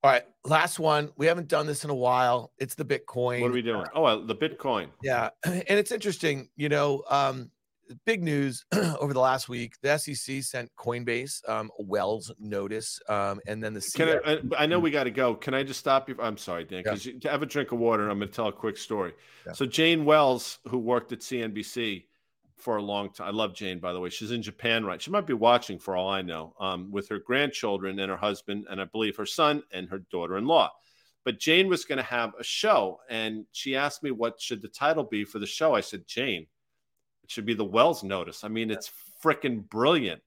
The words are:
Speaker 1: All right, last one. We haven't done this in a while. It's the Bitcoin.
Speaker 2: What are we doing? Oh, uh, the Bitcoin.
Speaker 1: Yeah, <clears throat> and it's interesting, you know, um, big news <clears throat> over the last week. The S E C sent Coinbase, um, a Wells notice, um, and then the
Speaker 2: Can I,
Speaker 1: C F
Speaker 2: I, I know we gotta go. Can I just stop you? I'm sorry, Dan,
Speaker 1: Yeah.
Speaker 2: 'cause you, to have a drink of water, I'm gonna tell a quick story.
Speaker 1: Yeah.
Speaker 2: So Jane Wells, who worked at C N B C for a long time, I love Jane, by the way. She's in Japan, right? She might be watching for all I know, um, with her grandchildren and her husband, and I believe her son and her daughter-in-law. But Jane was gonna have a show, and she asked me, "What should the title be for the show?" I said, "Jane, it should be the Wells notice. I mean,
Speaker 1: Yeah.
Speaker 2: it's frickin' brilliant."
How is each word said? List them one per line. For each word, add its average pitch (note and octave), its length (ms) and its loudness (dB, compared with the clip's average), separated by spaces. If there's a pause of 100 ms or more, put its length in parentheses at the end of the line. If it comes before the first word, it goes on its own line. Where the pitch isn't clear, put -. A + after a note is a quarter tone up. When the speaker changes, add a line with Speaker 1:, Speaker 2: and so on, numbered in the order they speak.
Speaker 1:
All C3+ 80 10
right, B2 120 4 (220)
last D#3+ 340 2
one. D3+ 380 2
We C#3+ 80 0
haven't E3+ 240 2
done D3+ 180 2
this D3 160 -4
in D3+ 60 -6
a C#3+ 60 0
while. B2 640 2
It's C3 180 -6
the D#3 100 -6
Bitcoin. B2 560 0
Speaker 2:
What A#2+ 100 2
are - 20 0
we B2 80 0
doing? A2 320 -2
Oh, D#3+ 120 4
uh, A2 200 4
the A2+ 100 -2
Bitcoin. A#2+ 520 -2 (160)
Speaker 1:
Yeah, A#2+ 340 0
<clears throat> - 60 -12
and F3+ 240 -2
it's G3+ 240 2
interesting, E3 640 -2
you D3 140 -2
know, C#3+ 400 2
um, C3+ 420 2 (540)
big A3 180 2
news C#3 480 0
<clears throat> F3 280 0
over C#3+ 140 0
the B2+ 60 2
last C3 300 4
week. A#2+ 320 -6
The C#3 80 0
S D3+ 180 2
E D3 60 -6
C C3+ 280 -6
sent B2 360 -8
Coinbase, A#2+ 720 -4
um, A2 200 -2 (100)
a G#2+ 40 -8
Wells G#2 560 -2
notice, G#2 600 -6 (100)
um, G2+ 380 0
and G#2+ 160 -6
then G#2+ 100 -4
the G2+ 80 -8 (140)
Speaker 2:
Can D#3+ 140 2
I, - 20 4
Speaker 1:
C D#3 140 2
F D3+ 320 0
Speaker 2:
I, D3 60 4
I - 40 6
know F3 120 4
we E3 120 2
gotta C3+ 200 0
go. B2 240 2
Can C3 180 -4
I C3+ 100 0
just C3+ 180 -8
stop C3+ 260 4
you? C3 120 -8
I'm A2 180 -2
sorry, F2 260 -6
Dan, F#2 220 -8
Speaker 1:
Yeah. G#2+ 60 0
Speaker 2:
'cause G2 140 -6
you, B2+ 140 -12
to D3+ 100 -4
have C#3+ 140 0
a D3+ 40 -6
drink - 260 -4
of A#2 60 -2
water, A2 300 4
I'm G2+ 100 -2
gonna G2+ 120 -4
tell A2+ 160 -2
a G2+ 60 -2
quick - 240 -4
story. F#2+ 360 -6 (320)
Speaker 1:
Yeah. - 80 -14
Speaker 2:
So C#3 120 -2
Jane D#3+ 400 4
Wells, D3 540 6 (100)
who B2+ 80 -2
worked A#2+ 340 0
at A2 120 -8
C B2+ 180 -4
N A2 100 -4
B G#2 120 -6
C G#2+ 420 -6 (520)
for A#2 180 -2
a G#2 60 0
long G2+ 300 -2
time, - 160 -12
I G2+ 40 -4
love G#2 240 -2
Jane, F#2 240 -6
by F2+ 140 -4
the F2+ 80 -6
way. F2+ 80 -6
She's G#2+ 220 -8
in A#2 120 -4
Japan, A2+ 420 -2
right? F2 160 -4
She - 80 -10
might G3 160 0
be D3+ 80 0
watching A#2 460 4
for F#2+ 160 -4
all F#2 140 0
I F#2+ 120 0
know, E2 380 -8
um, F#2+ 320 -6
with G2+ 180 -4
her G#2+ 80 -4
grandchildren G2+ 840 -2
and F#2+ 120 -2
her F#2 60 -4
husband, G2+ 520 -4
and F#2+ 120 -8
I - 40 -2
believe G#2+ 300 -2
her G#2 100 -6
son D3+ 460 2
and F#2 180 -10
her F#2+ 100 -6 (120)
daughter-in-law. F#2+ 580 2 (540)
But A#2 160 -4
Jane F3+ 300 4
was F3 160 0
gonna C3+ 180 -4
have A#2+ 340 -2
a A#2 60 -12
show, A2 560 2 (100)
and A2 440 -4
she C3+ 240 -4
asked C#3+ 260 -2
me, C#3+ 80 -2
"What A#2 280 -2
should A2 220 -6
the G#2+ 60 -14
title D3 380 0
be G#2 180 -4
for G#2 160 -10
the G2+ 80 -6
show?" D#3 260 2
I G#2+ 60 4
said, F#2+ 260 -8
"Jane, A2 420 -4 (760)
it - 80 -18
should G#2+ 140 -8
be A#2 80 0
the G#2+ 100 -2
Wells A#2 400 4
notice. F#2 400 -6
I G#2 60 -10
mean, A2+ 180 -2
Speaker 1:
Yeah. G#2+ 80 -2
Speaker 2:
it's - 160 -12 (320)
frickin' B2+ 460 0
brilliant." A#2 580 4